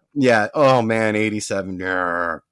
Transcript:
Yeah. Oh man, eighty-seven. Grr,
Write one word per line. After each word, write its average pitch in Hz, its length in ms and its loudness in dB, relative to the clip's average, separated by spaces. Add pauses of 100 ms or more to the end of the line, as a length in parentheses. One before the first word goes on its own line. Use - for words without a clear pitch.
(140)
Yeah. 120 400 2
Oh 131 260 4
man, 110 360 0
eighty-seven. 104 640 -4
Grr, 87 600 -2 (120)